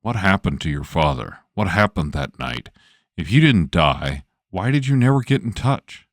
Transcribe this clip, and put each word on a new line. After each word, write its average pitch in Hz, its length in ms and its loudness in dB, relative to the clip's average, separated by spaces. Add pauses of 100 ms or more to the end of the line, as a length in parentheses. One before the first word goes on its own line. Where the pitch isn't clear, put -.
What 113 140 -6
happened 95 460 0
to 80 80 -4
your 71 140 -4
father? 71 560 -2 (140)
What 104 140 -2
happened 90 440 0
that 71 260 -6
night? - 320 -10 (460)
If 76 140 -8
you 120 100 4
didn't 120 300 4
die, 71 540 0 (240)
why 95 220 -4
did 139 160 0
you 135 100 2
never 131 240 4
get 131 220 0
in 110 100 -6
touch? - 600 -4